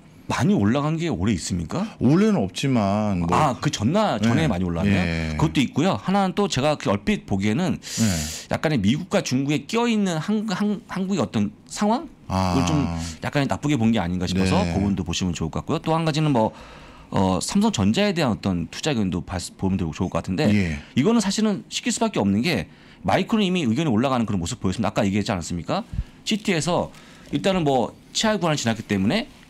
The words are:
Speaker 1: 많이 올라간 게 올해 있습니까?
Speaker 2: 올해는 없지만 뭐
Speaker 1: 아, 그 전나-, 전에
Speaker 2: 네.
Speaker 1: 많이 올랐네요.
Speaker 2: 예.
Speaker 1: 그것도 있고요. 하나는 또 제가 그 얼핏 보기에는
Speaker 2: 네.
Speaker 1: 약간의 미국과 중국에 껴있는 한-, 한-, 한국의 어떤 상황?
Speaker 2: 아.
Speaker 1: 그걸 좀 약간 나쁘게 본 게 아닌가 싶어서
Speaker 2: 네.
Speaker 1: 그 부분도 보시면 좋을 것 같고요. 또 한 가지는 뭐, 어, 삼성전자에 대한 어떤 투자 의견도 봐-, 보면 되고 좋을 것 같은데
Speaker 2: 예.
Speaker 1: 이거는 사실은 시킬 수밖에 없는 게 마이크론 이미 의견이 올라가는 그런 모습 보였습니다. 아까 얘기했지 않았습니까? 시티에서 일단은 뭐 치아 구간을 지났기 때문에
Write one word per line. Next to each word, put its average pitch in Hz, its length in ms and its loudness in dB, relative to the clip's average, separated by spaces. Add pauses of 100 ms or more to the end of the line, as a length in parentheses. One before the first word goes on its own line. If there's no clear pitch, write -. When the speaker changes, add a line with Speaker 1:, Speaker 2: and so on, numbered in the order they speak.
(280)
Speaker 1:
많이 170 260 2
올라간 143 440 2
게 165 100 -4
올해 107 260 0
있습니까? 156 680 -4
Speaker 2:
올해는 196 360 4
없지만 104 880 0
뭐 85 140 0
Speaker 1:
아, 135 240 2
그 - 120 -2
전나-, 160 480 0
전에 113 220 2
Speaker 2:
네. 160 60 2
Speaker 1:
많이 95 180 0
올랐네요. 87 300 2
Speaker 2:
예. 82 420 0
Speaker 1:
그것도 160 240 0
있고요. 151 380 0
하나는 190 360 0
또 202 120 0
제가 147 280 0
그 - 160 -2
얼핏 101 340 0
보기에는 107 560 0
Speaker 2:
네. - 240 -2 (460)
Speaker 1:
약간의 156 300 0
미국과 151 420 0
중국에 139 420 -2
껴있는 214 540 0
한-, 208 280 -2
한-, 208 400 -2
한국의 185 360 -2
어떤 104 300 -2 (120)
상황? 233 420 -2 (200)
Speaker 2:
아. 92 260 0
Speaker 1:
그걸 87 140 2
좀 139 200 2 (360)
약간 139 260 0
나쁘게 147 280 -2
본 113 140 2
게 113 60 2
아닌가 90 300 -2
싶어서 92 360 2
Speaker 2:
네. 87 100 0
Speaker 1:
그 85 40 0
부분도 98 260 0
보시면 87 300 -2
좋을 80 160 -4
것 80 120 -6
같고요. 151 180 -4
또 160 160 0
한 165 100 0
가지는 156 260 2
뭐, 113 220 4 (600)
어, 92 280 2
삼성전자에 202 720 2
대한 156 180 2
어떤 87 400 -2
투자 - 200 -4
의견도 95 340 0
봐-, 95 120 -6 (200)
보면 95 200 0
되고 82 140 -2
좋을 90 180 -2
것 - 100 -2
같은데 95 360 0
Speaker 2:
예. 82 240 0 (160)
Speaker 1:
이거는 202 240 4
사실은 196 480 -2
시킬 - 240 -4
수밖에 208 300 -2
없는 101 200 2
게 135 280 -2 (320)
마이크론 185 420 2
이미 180 200 0
의견이 135 260 0
올라가는 120 360 2
그런 101 140 -2
모습 82 220 -6
보였습니다. 95 260 -2
아까 117 180 0
얘기했지 98 240 0
않았습니까? 90 540 -4 (400)
시티에서 170 640 0 (440)
일단은 185 320 0
뭐 131 280 2 (200)
치아 214 240 0
구간을 165 180 2
지났기 113 280 -2
때문에 110 440 0 (220)